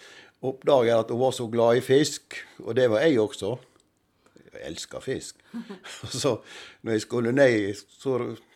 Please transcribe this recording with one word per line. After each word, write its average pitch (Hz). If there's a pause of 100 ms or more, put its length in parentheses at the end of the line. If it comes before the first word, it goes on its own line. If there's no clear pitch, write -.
(460)
oppdaget 131
jeg 113
at 117
hun 120
var 127
så 120
glad 117
i 120
fisk, 143 (260)
og 113
det 127
var 107
jeg 151
også. 107 (960)
Jeg -
elsker -
fisk. - (340)
<laughs> -
Så 120 (420)
når 113
jeg 107
skulle 123
ned, 110
så - (400)